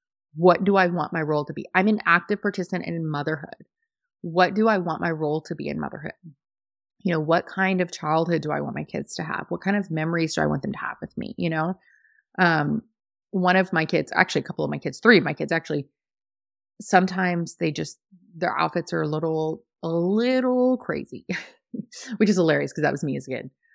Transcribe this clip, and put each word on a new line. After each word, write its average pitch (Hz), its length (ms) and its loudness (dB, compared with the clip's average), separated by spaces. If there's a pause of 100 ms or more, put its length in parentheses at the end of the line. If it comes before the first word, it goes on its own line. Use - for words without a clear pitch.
(340)
What 170 300 6
do 196 120 4
I 180 120 6
want 170 240 -2
my 165 100 -2
role 147 240 0
to 156 60 -12
be? - 220 -10
I'm 190 140 4
an 214 180 2
active 175 360 2
participant 185 440 -4
in 165 220 -4
motherhood. 147 580 -6 (560)
What 175 320 2
do 214 140 4
I 208 100 4
want 170 240 -2
my 170 100 0
role 156 300 -2
to - 120 -8
be 143 140 -6
in 147 120 -4
motherhood? 151 320 -8 (880)
You 180 120 0
know, 160 80 2
what 160 260 2
kind 190 340 0
of 175 120 -2
childhood 160 500 0
do 151 80 -6
I 147 100 -2
want 143 160 -6
my 151 80 -8
kids 147 320 -8
to 175 60 -6
have? - 280 -6
What 175 120 -4
kind 196 140 0
of 196 140 -4
memories 160 440 0
do 156 80 2
I 151 40 2
want 147 160 0
them - 100 -4
to - 60 -8
have - 220 -8
with - 180 -12
me?" - 200 -10
You 170 120 -2
know, 160 280 -2 (600)
um, 151 440 2 (500)
one 180 240 4
of 185 160 2
my 160 140 2
kids, 156 300 0
actually - 260 2
a - 20 -10
couple 160 200 -6
of 147 60 -2
my 147 80 -6
kids, 139 220 -8
three - 180 8
of - 60 4
my 147 100 -2
kids, - 180 -4
actually, 151 360 -4 (920)
sometimes 180 760 2
they 160 160 0
just, 156 260 -8 (380)
their 165 220 -2
outfits 160 340 -2
are 165 100 0
a 151 60 -2
little, 156 560 -2 (180)
a 165 60 -6
little 247 880 2
crazy, - 480 -8 (460)
<laughs> - 460 -12
which 208 120 6
is 185 60 4
hilarious 147 360 2
'cause 151 100 -4
that 143 100 2
was 143 120 -4
me 139 120 -2
as 139 120 -10
a - 20 -10
kid. 131 200 -8 (240)